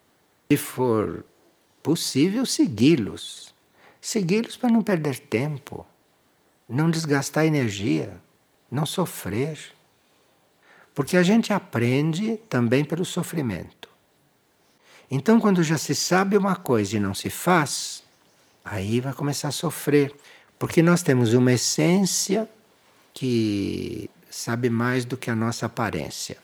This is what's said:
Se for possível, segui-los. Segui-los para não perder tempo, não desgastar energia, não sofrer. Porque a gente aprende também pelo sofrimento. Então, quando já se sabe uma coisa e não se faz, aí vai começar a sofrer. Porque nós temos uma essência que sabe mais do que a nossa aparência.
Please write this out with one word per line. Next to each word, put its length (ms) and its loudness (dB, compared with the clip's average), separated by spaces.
Se 60 6
for 680 -2
possível, 640 0
segui-los. 1080 0
Segui-los 560 -2
para 140 0
não 100 4
perder 380 -2
tempo, 680 -6
não 240 0
desgastar 540 0
energia, 720 -2
não 160 -2
sofrer. 720 -4
Porque 220 -2
a 60 6
gente 300 4
aprende 840 0
também 380 2
pelo 180 -4
sofrimento. 840 -6
Então, 280 4
quando 240 4
já 140 2
se 180 -4
sabe 440 2
uma 180 0
coisa 400 0
e 40 0
não 140 -2
se 140 -8
faz, 720 -2
aí 360 -2
vai 120 -4
começar 360 -4
a 40 -4
sofrer. 640 0
Porque 220 2
nós 220 4
temos 320 4
uma 180 6
essência 960 0
que 960 -2
sabe 400 -4
mais 340 0
do 140 -8
que 120 -6
a 60 -2
nossa 300 -2
aparência. 760 -6